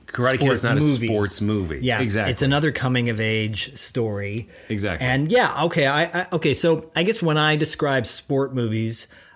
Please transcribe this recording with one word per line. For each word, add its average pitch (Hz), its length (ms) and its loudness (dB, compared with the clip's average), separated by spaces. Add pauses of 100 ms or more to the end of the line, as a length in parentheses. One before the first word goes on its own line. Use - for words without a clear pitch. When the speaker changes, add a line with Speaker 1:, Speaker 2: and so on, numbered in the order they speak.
Speaker 1:
Karate 123 260 2
Kid 131 80 0
Speaker 2:
sport 139 120 4
Speaker 1:
is 101 120 2
not 120 140 2
Speaker 2:
movie. 139 280 2
Speaker 1:
a 110 40 0
sports 104 320 2
movie. 95 400 -2
Speaker 2:
Yes, 120 180 0
Speaker 1:
Exactly. 107 320 0
Speaker 2:
it's 131 100 -2
another 143 300 2
coming 123 380 0
of 110 100 -4
age 110 560 -2
story. 104 720 -4 (220)
Speaker 1:
Exactly. 101 360 -2
Speaker 2:
And 139 240 0
yeah, 208 340 2
okay, 165 220 2
I, 147 180 2 (180)
I, - 100 -8
okay, 156 220 0
so 165 420 0
I 165 60 2
guess 214 200 0
when 156 140 2
I 151 200 2
describe 143 500 0
sport 135 480 -2
movies, 110 520 -2 (300)